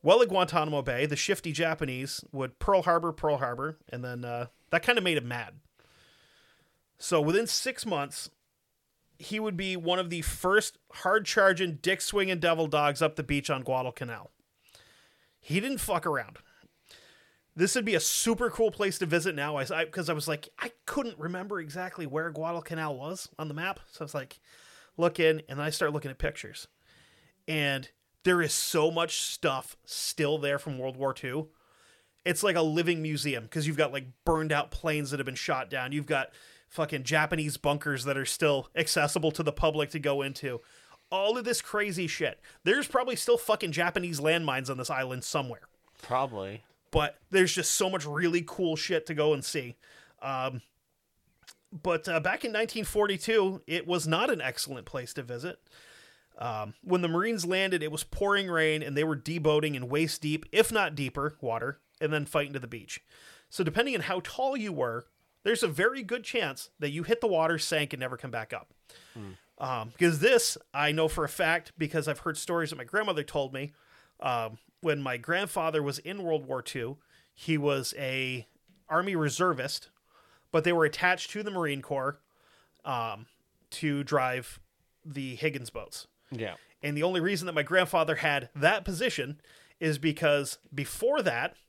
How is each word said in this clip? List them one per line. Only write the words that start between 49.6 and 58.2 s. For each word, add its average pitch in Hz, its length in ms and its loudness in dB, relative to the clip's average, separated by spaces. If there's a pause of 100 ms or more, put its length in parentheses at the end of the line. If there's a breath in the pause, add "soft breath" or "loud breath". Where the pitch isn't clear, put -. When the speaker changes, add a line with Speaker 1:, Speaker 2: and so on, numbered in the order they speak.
Speaker 1:
Um, 131 400 -4 (1120)
but, 170 360 -2
uh, 165 120 2
back 185 240 -2
in 233 80 -4
nineteen 220 320 -2
forty-two, 202 840 2
it 170 200 -2
was 170 200 0
not 185 240 2
an 190 100 0
excellent 127 460 -6
place 127 280 -8
to 139 80 -8
visit. 120 360 -8 (800 loud breath)
Um, 107 440 -6
when 180 200 2
the 175 60 0
Marines 185 360 0
landed, 185 380 0
it 151 100 -4
was 156 120 -6
pouring 202 440 0